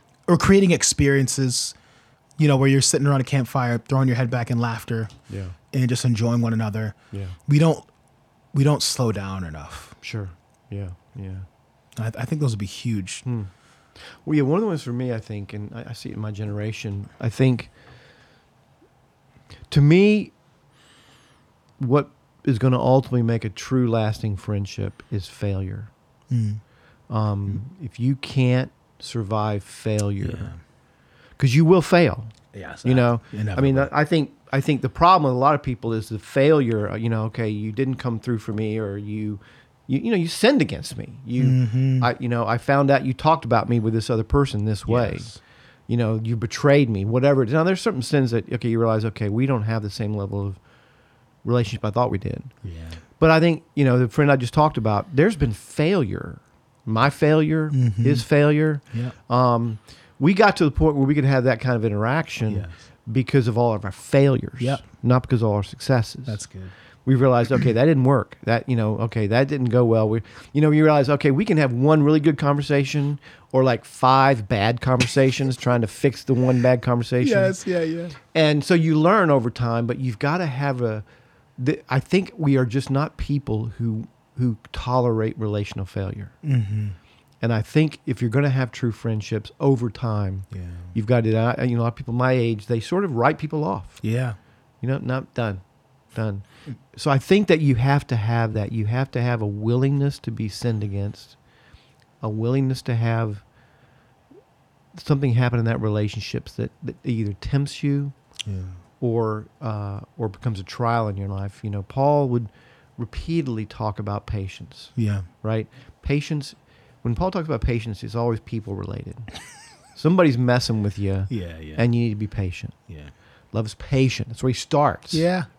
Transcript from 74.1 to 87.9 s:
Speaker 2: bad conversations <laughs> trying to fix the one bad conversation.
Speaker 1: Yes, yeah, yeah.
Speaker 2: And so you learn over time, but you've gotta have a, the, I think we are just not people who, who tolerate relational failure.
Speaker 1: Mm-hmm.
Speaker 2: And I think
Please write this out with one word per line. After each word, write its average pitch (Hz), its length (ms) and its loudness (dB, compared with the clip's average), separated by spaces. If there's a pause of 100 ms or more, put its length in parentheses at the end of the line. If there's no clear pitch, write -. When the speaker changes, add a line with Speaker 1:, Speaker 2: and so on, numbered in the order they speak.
Speaker 2:
bad 117 320 0
conversations 131 760 2
<laughs> - 80 -10
trying 123 160 2
to 110 60 -2
fix - 360 -2
the 135 100 0
one 127 300 2
bad 127 180 4
conversation. 127 560 0
Speaker 1:
Yes, 190 300 0
yeah, 175 140 0
yeah. 165 280 -6 (260)
Speaker 2:
And 151 280 4
so 185 100 2
you 160 260 4
learn 180 300 4
over 123 220 4
time, 120 360 -2
but 123 120 -4
you've 127 200 -4
gotta 165 280 -2
have 131 340 -2
a, 107 220 -4 (560)
the, 131 200 0 (100)
I 135 100 2
think 185 380 0
we 139 200 2
are 127 80 2
just 123 240 -4
not 139 280 -2
people 117 500 -4 (100)
who, 113 280 -4 (320)
who 120 200 0 (160)
tolerate 120 640 0
relational 104 460 -4
failure. 98 460 -8 (120)
Speaker 1:
Mm-hmm. 107 440 -2 (540)
Speaker 2:
And 117 120 0
I 110 80 0
think - 440 0